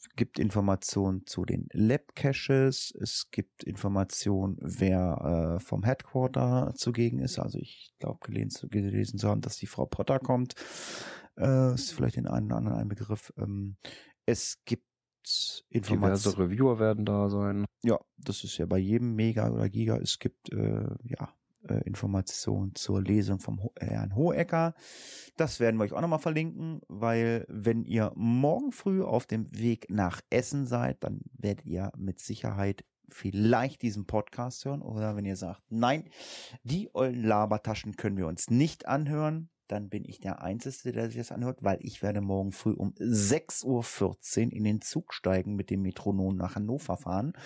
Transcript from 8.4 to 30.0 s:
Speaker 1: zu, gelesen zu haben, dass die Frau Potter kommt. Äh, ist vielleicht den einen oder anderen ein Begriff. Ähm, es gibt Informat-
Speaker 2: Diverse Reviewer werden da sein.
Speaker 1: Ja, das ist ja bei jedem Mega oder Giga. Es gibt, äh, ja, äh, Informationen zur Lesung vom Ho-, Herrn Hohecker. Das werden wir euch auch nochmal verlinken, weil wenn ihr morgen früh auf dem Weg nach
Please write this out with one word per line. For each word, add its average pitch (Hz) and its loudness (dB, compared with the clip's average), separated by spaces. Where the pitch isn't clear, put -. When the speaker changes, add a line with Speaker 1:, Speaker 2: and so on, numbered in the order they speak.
Speaker 1:
zu, - -10
gelesen 101 0
zu 104 2
haben, 101 2
dass - -6
die - -10
Frau - -2
Potter - 0
kommt. 127 0
Äh, 131 4
ist - -4
vielleicht 127 0
den 127 -2
einen 107 0
oder 113 0
anderen 113 0
ein 110 -2
Begriff. 104 -6
Ähm, 101 -4
es - -2
gibt - -4
Informat- 101 0
Speaker 2:
Diverse 98 4
Reviewer 110 4
werden 110 4
da 101 4
sein. 101 0
Speaker 1:
Ja, 117 4
das - -6
ist - -8
ja 82 0
bei 90 2
jedem 113 2
Mega 110 2
oder 113 2
Giga. 110 2
Es - -2
gibt, - -4
äh, 53 0
ja, - -8
äh, - -2
Informationen 98 -2
zur 98 0
Lesung 98 2
vom 101 -6
Ho-, - -6
Herrn 101 -2
Hohecker. 165 2
Das 156 0
werden 113 6
wir 107 4
euch 101 -6
auch - -2
nochmal 160 2
verlinken, 160 -2
weil 117 2
wenn 113 0
ihr 107 2
morgen 143 2
früh 190 0
auf 120 2
dem 110 -4
Weg 113 0
nach 92 0